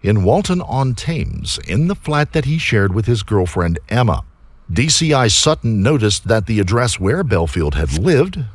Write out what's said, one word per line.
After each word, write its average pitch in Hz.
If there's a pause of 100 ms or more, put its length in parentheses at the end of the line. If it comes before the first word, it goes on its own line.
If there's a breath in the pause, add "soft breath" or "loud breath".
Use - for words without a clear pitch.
in 101
Walton-on-Thames 135
in 131
the 196
flat 147
that 147
he 151
shared 101
with 107
his 117
girlfriend 87 (120)
Emma. 110 (480)
D 123
C 151
I 127
Sutton 110
noticed 110
that 110
the 107
address 113
where 120
Belfield 82
had 73
lived 170 (160)